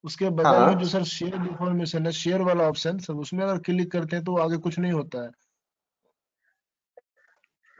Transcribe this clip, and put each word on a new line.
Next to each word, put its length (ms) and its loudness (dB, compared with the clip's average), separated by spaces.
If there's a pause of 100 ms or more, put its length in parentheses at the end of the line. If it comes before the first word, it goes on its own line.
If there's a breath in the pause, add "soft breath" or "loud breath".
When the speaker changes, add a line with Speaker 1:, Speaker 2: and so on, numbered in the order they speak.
Speaker 1:
उसके 260 -2
बगल 160 2
Speaker 2:
हाँ। 220 8
Speaker 1:
में 100 6
जो 80 0
सर 180 0
शियर 340 -6
डिफॉर्मेशन 680 -2
है, 60 0
शियर 300 -2
वाला 220 2
ऑप्शन, 340 0
सर, 160 -8
उसमें 320 -4
अगर 120 0
क्लिक 340 -2
करते 240 -2
हैं 100 -4
तो 120 -2
आगे 200 2
कुछ 220 -4
नहीं 120 0
होता 320 -4
है। 60 -10 (2500)